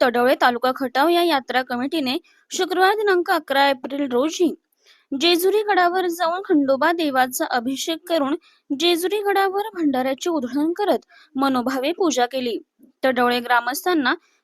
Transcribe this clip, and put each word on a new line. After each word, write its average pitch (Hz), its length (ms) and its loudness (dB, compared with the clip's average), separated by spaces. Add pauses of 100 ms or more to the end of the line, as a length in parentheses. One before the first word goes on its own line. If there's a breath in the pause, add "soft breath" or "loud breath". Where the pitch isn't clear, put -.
तडवळे, 247 380 4
तालुका 254 360 2
खटाव 269 320 0
या 349 140 4
यात्रा 269 400 0
कमिटीने 262 560 -4 (320 soft breath)
शुक्रवार 370 440 2
दिनांक 392 360 0
अकरा 277 400 2
एप्रिल 277 420 -4
रोजी 302 420 0 (680 soft breath)
जेजुरी 359 420 2
गडावर 370 440 2
जाऊन 339 380 -2
खंडोबा 285 480 2
देवाचा 262 580 0
अभिषेक 269 580 -4
करून 311 280 0 (420 soft breath)
जेजुरी 349 420 0
गडावर 392 420 0 (120)
भंडाऱ्याचे 269 560 -2
उधळण 294 420 -2
करत 381 260 0 (380 soft breath)
मनोभावे 262 560 -2
पूजा 262 340 0
केली. 247 320 -4 (460)
तडवळे 247 360 2
ग्रामस्थांना 247 720 0 (300 soft breath)